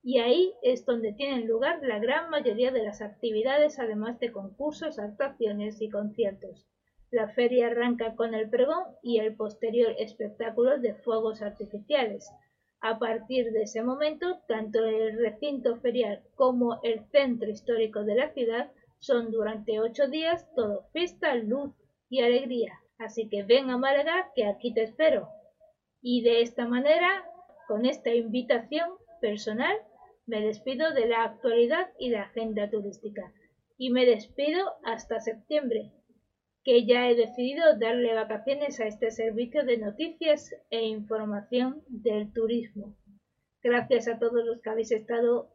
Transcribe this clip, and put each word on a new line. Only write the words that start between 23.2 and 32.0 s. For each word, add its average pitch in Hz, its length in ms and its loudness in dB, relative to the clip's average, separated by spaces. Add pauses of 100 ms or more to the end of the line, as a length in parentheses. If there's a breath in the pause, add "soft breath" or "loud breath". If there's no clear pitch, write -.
que 202 140 -4
ven 254 260 4
a 247 80 -2
Málaga, 285 580 2
que 220 120 2
aquí 202 260 -4
te 226 120 0
espero. 262 440 2 (760)
Y 240 200 0
de 233 180 6
esta 240 260 -2
manera, 330 580 2 (440)
con 220 160 -2
esta 254 300 0
invitación 247 760 0 (320)
personal, 226 560 -2 (500)
me 220 140 -4
despido 262 520 -2
de 240 140 2
la 226 180 2
actualidad 240 640 2 (100)
y 254 120 -4